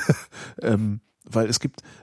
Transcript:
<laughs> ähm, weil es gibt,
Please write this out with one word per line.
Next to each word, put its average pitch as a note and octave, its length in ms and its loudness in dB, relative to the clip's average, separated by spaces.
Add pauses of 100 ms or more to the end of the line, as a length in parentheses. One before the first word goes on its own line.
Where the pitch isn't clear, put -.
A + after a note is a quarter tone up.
(220)
<laughs> - 400 -16
ähm, G#2+ 380 2 (240)
weil A2+ 240 2
es A#2 100 0
gibt, - 240 -6 (200)